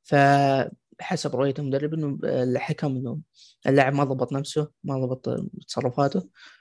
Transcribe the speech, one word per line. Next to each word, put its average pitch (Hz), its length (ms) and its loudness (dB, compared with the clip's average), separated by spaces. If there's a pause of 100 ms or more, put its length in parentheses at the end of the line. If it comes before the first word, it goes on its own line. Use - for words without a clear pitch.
ف - 120 0 (880)
حسب - 360 -4
رؤية 139 220 0
المدرب 143 360 -2
إنه 147 300 -4
الحكم 131 720 -2
إنه 127 240 -6 (460)
اللاعب 135 280 4
ما 143 100 2
ضبط 131 280 -2
نفسه، 147 360 -4 (160)
ما 131 220 -2
ضبط 127 220 -6 (400)
تصرفاته، 139 600 -2 (320)